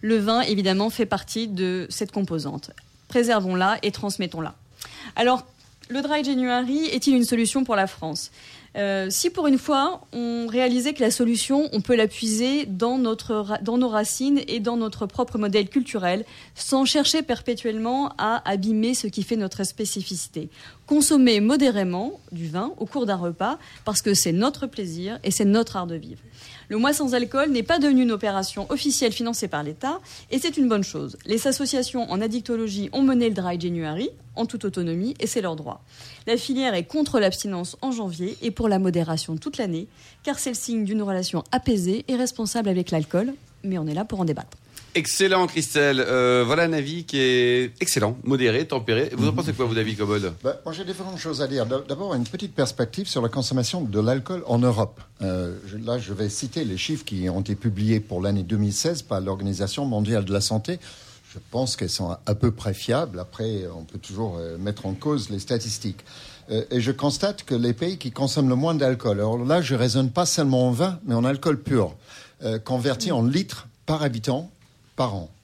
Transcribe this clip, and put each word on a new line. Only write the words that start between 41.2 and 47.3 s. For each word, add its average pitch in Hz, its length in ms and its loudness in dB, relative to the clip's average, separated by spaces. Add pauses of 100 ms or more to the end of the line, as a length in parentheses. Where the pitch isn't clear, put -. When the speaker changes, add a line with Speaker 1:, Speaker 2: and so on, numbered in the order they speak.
Speaker 1:
apaisée 220 540 0
et 262 100 0
responsable 233 520 -2
avec 180 220 0
l'alcool, 175 420 0 (320)
mais 190 140 -2
on 156 80 -4
est 151 80 -4
là 185 100 -2
pour 214 160 -6
en 180 60 2
débattre. - 320 -4 (360)
Speaker 2:
Excellent, 185 520 4
Christelle. 143 540 2
Euh, 123 460 6
voilà 151 180 4
un 165 80 2
avis 156 320 -2
qui 147 140 -2
est 123 640 4